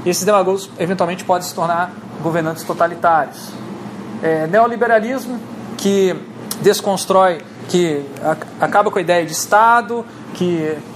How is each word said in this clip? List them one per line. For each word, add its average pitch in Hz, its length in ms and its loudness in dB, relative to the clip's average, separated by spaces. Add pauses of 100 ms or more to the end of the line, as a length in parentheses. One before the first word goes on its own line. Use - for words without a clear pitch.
e 180 40 0
esses 180 140 -2
demagogos 190 460 2 (100)
eventualmente 185 440 -2
podem 180 240 0
se - 60 -10
tornar 170 380 -2 (320)
governantes 160 400 -2
totalitários. 170 880 0 (760)
É, 160 240 0
neoliberalismo, 226 920 2 (380)
que 196 380 2 (460)
desconstrói, 190 800 4 (260)
que 156 380 0 (180)
a-, 160 420 -2
acaba 202 240 4
com - 80 -2
a 190 40 0
ideia 175 240 2
de 156 80 -8
Estado, 233 720 2 (280)
que 160 440 -2 (180)